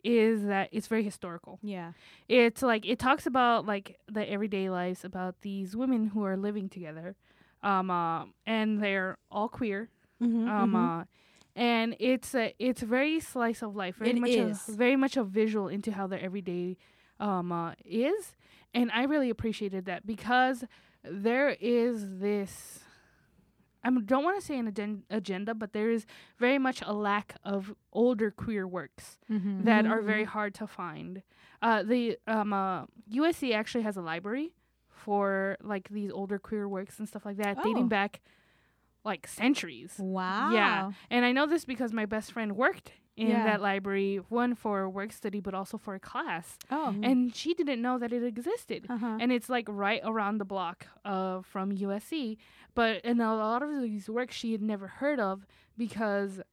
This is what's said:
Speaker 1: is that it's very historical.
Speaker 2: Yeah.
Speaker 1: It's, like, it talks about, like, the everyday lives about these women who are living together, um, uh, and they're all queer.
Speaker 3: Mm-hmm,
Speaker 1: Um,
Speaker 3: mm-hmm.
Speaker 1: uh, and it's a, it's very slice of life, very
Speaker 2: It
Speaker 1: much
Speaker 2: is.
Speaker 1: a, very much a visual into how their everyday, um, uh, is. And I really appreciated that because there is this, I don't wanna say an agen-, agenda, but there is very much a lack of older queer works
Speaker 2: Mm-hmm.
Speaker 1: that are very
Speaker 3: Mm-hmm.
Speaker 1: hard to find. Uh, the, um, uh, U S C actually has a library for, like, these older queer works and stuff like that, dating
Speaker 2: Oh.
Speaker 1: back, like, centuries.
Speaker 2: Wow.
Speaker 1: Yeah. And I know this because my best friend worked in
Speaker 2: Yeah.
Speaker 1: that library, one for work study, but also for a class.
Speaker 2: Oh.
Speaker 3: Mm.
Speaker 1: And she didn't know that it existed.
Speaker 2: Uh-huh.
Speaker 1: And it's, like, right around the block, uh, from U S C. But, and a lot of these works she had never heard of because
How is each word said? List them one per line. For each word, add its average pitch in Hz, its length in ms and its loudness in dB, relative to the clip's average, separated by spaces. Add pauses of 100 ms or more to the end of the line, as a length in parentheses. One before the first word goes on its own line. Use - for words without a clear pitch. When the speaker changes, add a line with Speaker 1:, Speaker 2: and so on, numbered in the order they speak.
Speaker 1:
is 220 420 4
that 196 260 0
it's 220 140 -4
very 226 160 0
historical. 185 600 -8
Speaker 2:
Yeah. 180 300 -8 (360)
Speaker 1:
It's, 233 340 6
like, 226 240 2
it 247 120 0
talks 269 280 2
about, 240 400 4
like, 202 320 -4 (120)
the 214 180 -2
everyday 196 420 -2
lives 180 340 -4
about 185 380 -8
these 196 340 -6
women 240 300 2
who 208 180 -2
are 190 120 0
living 202 320 -4
together, 170 480 -12 (460)
um, 190 280 2
uh, 165 340 0 (220)
and 214 360 2
they're 190 360 0 (120)
all 214 180 -2
queer. 214 420 -4 (320)
Speaker 3:
Mm-hmm, 233 260 2
Speaker 1:
Um, 214 240 4
Speaker 3:
mm-hmm. 170 280 2
Speaker 1:
uh, - 40 -10 (520)
and 233 420 2
it's 254 380 0
a, 226 240 0
it's 247 220 0
very 269 360 2
slice 233 440 -2
of 208 120 -6
life, 185 220 -4
very 220 140 0
Speaker 2:
It 240 100 2
Speaker 1:
much 240 100 2
Speaker 2:
is. 220 380 2
Speaker 1:
a, 220 40 -10
very 247 220 4
much 269 220 2
a 240 80 2
visual 214 420 2
into 202 240 -4
how 196 160 -4
their 190 140 -4
everyday, 180 560 -4 (420)
um, 185 320 0
uh, 170 220 -2 (120)
is. 294 520 -2 (360)
And 240 220 2
I 240 100 2
really 277 240 2
appreciated 208 580 -4
that 180 200 -6
because 247 560 2 (400)
there 233 580 2
is 226 600 0
this, 202 580 -4 (1040)
I 240 80 0
don't 254 320 4
wanna 370 180 2
say 302 160 -6
an 233 120 -2
agen-, 208 420 -6
agenda, 202 420 -4
but 220 200 -6
there 214 180 2
is 226 160 0 (320)
very 254 220 4
much 262 260 0
a 208 60 -2
lack 208 500 0
of 196 320 -4 (180)
older 226 380 4
queer 208 340 -4
works - 540 -10 (100)
Speaker 2:
Mm-hmm. 196 360 -2
Speaker 1:
that 220 200 8
are 220 180 2
very 214 200 2
Speaker 3:
Mm-hmm. 208 80 -4
Speaker 1:
hard 208 260 -4
to 214 120 -8
find. 175 540 -10 (380)
Uh, 214 220 4
the, 233 360 2 (100)
um, 208 240 2
uh, 190 320 -2 (240)
U 262 180 2
S 339 120 2
C 254 140 0
actually 220 300 0
has 208 140 -2
a 185 60 -6
library 202 500 -4 (340)
for, 196 720 0
like, 202 280 -6
these 202 240 -4
older 196 260 -4
queer 208 300 -4
works 196 320 -8
and 214 80 -8
stuff - 160 -14
like 202 140 -6
that, 202 260 0
dating 226 220 2
Speaker 2:
Oh. - 20 2
Speaker 1:
back, 208 320 2 (840)
like, 196 220 -6
centuries. 185 720 -2
Speaker 2:
Wow. 190 540 0
Speaker 1:
Yeah. 196 400 4 (160)
And 247 160 4
I 247 80 6
know 277 140 4
this 311 180 2
because 240 300 -4
my 220 100 0
best 214 280 -4
friend 214 240 -4
worked 285 360 0 (240)
in 220 120 2
Speaker 2:
Yeah. 233 160 4
Speaker 1:
that 214 180 4
library, 196 540 0 (120)
one 240 260 2
for 196 340 -2
work 196 240 -6
study, 202 280 -6
but 190 140 -6
also 190 240 -6
for 202 160 -8
a 190 60 -10
class. 214 580 -6 (120)
Speaker 2:
Oh. 277 240 -2
Speaker 3:
Mm. 208 120 -2
Speaker 1:
And 247 280 4
she 330 200 -2
didn't 277 260 0
know 254 180 0
that 233 140 -4
it 240 100 0
existed. 240 680 -4
Speaker 2:
Uh-huh. 226 300 -2
Speaker 1:
And 247 120 4
it's, 240 160 0
like, 240 200 -2
right 202 360 0
around 214 340 0
the 202 60 -2
block, 185 440 -6 (160)
uh, 190 380 -2
from 196 300 -4
U 196 200 -2
S 208 120 -4
C. 247 340 -4 (360)
But, 226 300 2
and 233 180 2
a 220 120 2
lot 220 280 0
of 294 80 -4 (100)
these 214 300 -4
works 247 240 -4
she 226 180 -4
had 208 100 -2
never 208 260 -2
heard 277 320 -2
of 196 260 -2 (300)
because 202 640 -2 (120)